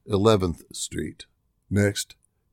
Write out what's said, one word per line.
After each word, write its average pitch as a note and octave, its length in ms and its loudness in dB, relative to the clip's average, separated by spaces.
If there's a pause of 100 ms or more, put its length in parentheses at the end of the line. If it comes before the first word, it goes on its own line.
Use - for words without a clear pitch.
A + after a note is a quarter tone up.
Eleventh G2+ 580 2 (100)
Street. - 520 -10 (460)
Next, G2+ 440 -2 (380)